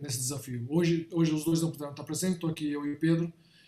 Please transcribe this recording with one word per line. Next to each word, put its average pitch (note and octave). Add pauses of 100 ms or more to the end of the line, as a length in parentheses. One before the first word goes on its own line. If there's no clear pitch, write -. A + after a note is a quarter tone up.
nesse C#3
desafio. B2+
Hoje, E3
hoje E3
os D3+
dois E3
não E3
puderam C#3+
estar C#3
presentes, F3
tô E3+
aqui D#3
eu D3
e D3
o D3
Pedro, E3 (360)